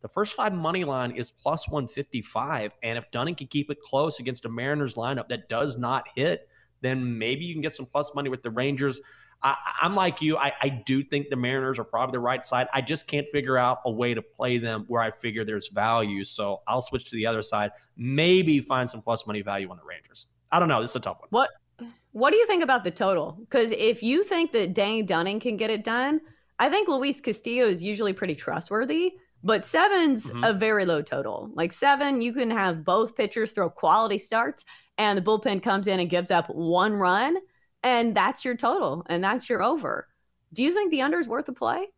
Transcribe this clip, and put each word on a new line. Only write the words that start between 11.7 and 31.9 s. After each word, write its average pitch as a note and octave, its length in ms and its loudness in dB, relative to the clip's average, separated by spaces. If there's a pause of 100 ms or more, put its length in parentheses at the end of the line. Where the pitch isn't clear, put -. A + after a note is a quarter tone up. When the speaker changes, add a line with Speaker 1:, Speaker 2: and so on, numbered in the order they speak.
Speaker 1:
are - 60 -4
probably B2 280 -2
the B2 80 -2
right B2+ 240 0
side. B2+ 300 0
I C3+ 80 0
just C#3+ 240 -4
can't C#3+ 240 -4
figure C3+ 260 0
out B2 300 4
a B2 40 0
way A#2+ 220 0
to A2+ 80 -4
play B2 380 -2
them A2+ 300 -4
where A#2 120 0
I A2+ 100 0
figure A2 340 -6
there's G#2 240 -6
value. G#2 580 0
So G2+ 400 -4
I'll B2 160 0
switch - 260 -6
to A#2 80 -10
the A2 100 -2
other A2+ 140 0
side, G#2 320 -2 (240)
maybe D#3 640 4
find B2+ 300 0
some A2+ 100 -12
plus A2+ 260 -2
money G#2 140 -4
value G2 300 -6
on F#2 80 -16
the D2 60 -20
Rangers. - 420 -18 (260)
I D#3+ 60 4
don't F3 100 4
know. B2 140 2
This B2 80 -2
is - 60 -2
a B2 40 -2
tough F#2 200 -8
one. - 100 -20
Speaker 2:
What, B3 200 2 (640)
what B3 180 4
do G#4 60 4
you A#4 100 6
think F#4 160 2
about B3 220 2
the F3+ 60 -2
total? F3 480 0 (100)
'Cause A3+ 240 2
if A3+ 300 2
you C4 200 4
think E4+ 300 0
that F#3+ 220 0
Dane G#3+ 320 0
Dunning F#3 340 0
can A3 160 -2
get G#3+ 140 -2
it G#3+ 140 -2
done, C4 360 0 (380)
I B3+ 100 4
think F#4+ 200 2
Luis C#4 340 0
Castillo A#3+ 440 0
is F3+ 160 2
usually G3+ 300 -2
pretty F#3 220 -4
trustworthy, B3+ 800 -2 (280)
but - 240 2
seven's E4 640 2
Speaker 1:
Mm-hmm. A#3+ 140 -4
Speaker 2:
a A3+ 100 6
very G#3 320 2
low D#3+ 160 2
total. - 520 -6
Like, F3 180 0
seven, C#4 500 2